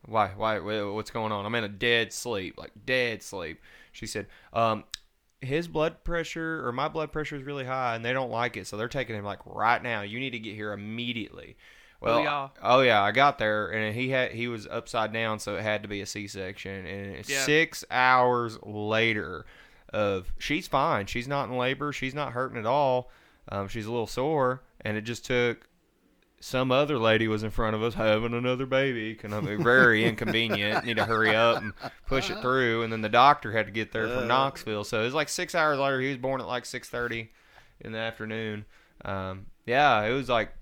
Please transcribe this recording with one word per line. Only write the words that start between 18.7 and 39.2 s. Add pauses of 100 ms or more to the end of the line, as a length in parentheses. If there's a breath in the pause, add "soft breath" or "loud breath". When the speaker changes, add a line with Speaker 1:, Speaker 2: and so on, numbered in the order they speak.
Speaker 1:
of,
she's
fine.
She's
not
in
labor.
She's
not
hurting
at
all. (380 soft breath)
Um,
she's
a
little
sore, (200)
and
it
just
took, (760)
some
other
lady
was
in
front
of
us
having
another
baby.
Can,
I
mean,
very
Speaker 2:
<laughs> (180)
Speaker 1:
inconvenient.
Need
to
hurry
up
and (340 loud breath)
push
it
through.
And
then
the
doctor
had
to
get
there
from
Speaker 3:
Uh.
Speaker 1:
Knoxville.
So
it
was,
like,
six
hours
later.
He
was
born
at,
like,
six
thirty (500 soft breath)
in
the
afternoon. (400 soft breath)
Um, (180)